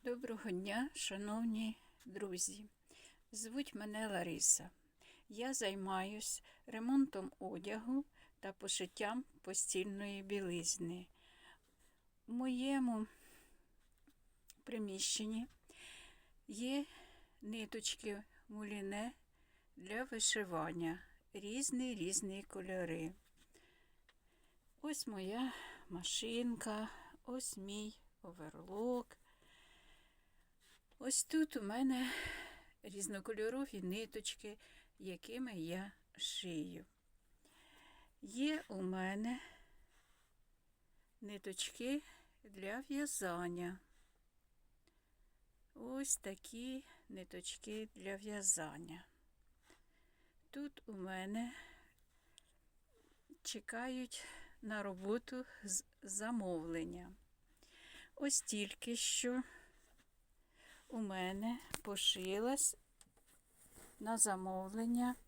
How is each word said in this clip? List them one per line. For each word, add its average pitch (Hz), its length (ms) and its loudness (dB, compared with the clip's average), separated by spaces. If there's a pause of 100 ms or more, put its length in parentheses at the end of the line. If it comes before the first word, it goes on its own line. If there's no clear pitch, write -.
Доброго 240 460 -2
дня, 202 440 2
шановні 220 840 0 (260)
друзі. 196 640 -2 (640)
Звуть 226 420 -2
мене 214 340 0
Лариса. 170 640 4 (580)
Я 240 260 -2
займаюсь 196 880 0 (240)
ремонтом 233 720 4
одягу 220 680 0 (360)
та 196 120 -6
пошиттям 208 720 0 (180)
постільної 196 800 0
білизни. 180 840 0 (1200)
У 220 60 -6
моєму 247 760 4 (1600)
приміщенні 220 840 0 (1000)
є 254 380 0 (560)
ниточки 214 800 -2 (260)
муліне 208 640 -2 (640)
для 214 280 -4
вишивання, 170 920 2 (340)
різні, 247 640 0
різні 196 480 0
кольори. 175 680 -2 (1700)
Ось 294 240 -2
моя 220 460 0 (360)
машинка, 220 1000 0 (380)
ось 254 300 -2
мій 208 420 -4 (240)
оверлок. 185 960 -2 (1900)
Ось - 180 4
тут 311 320 4
у 220 60 0
мене 254 500 4 (720)
різнокольорові 208 1000 -2
ниточки, 208 760 -4 (400)
якими 220 540 -6
я 185 400 -2 (240)
шию. 175 680 -2 (1400)
Є 269 460 0
у 190 140 -4
мене 196 580 0 (1800)
ниточки 214 840 -2 (420)
для 202 460 -4
в'язання. 175 880 0 (2000)
Ось 262 420 0
такі 240 680 -6 (240)
ниточки 196 840 -6
для 196 220 -4
в'язання. 175 880 0 (1500)
Тут 285 360 -6
у 226 60 -8
мене 196 600 -2 (1900)
чекають 254 840 -2 (380)
на 214 200 0
роботу 202 600 0 (200)
з 190 200 2 (180)
замовлення. 180 1120 0 (1000)
Ось - 280 4
тільки 214 540 0
що 247 460 4 (1500)
у 226 40 0
мене 196 600 2 (240)
пошилась 202 920 4 (1200)
на 220 180 0
замовлення 214 960 4 (140)